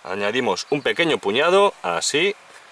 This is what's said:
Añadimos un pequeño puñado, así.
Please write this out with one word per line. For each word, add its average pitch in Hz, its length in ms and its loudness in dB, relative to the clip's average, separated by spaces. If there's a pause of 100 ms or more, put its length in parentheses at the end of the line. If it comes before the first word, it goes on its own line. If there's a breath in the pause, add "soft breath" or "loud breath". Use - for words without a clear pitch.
Añadimos 104 640 -2
un 147 140 -2
pequeño 131 340 0
puñado, 175 640 2
así. 143 540 -2 (360 loud breath)